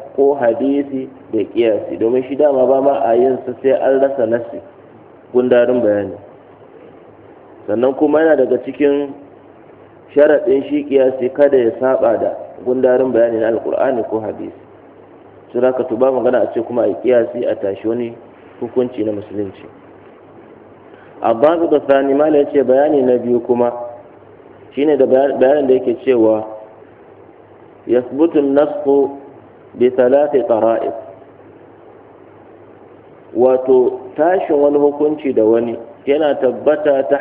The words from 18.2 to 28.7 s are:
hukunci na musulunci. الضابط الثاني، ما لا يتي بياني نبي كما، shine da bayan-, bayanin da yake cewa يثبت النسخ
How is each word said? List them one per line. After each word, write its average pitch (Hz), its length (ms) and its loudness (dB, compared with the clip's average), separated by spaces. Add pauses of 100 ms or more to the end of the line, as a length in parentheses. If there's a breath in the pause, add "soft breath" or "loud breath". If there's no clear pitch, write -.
hukunci 123 460 -4
na 107 80 -4
musulunci. 98 500 -10 (1600 loud breath)
الضابط 156 480 2
الثاني، 139 420 2
ما 151 140 2
لا 147 160 2
يتي 143 240 0
بياني 139 340 2
نبي 123 300 0 (160)
كما، 120 240 0 (1040)
shine 147 220 0
da 131 100 4
bayan-, 131 320 2
bayanin 135 260 2
da 127 140 2
yake 120 240 -4
cewa 110 400 2 (1400)
يثبت 131 500 0
النسخ 143 480 0 (960)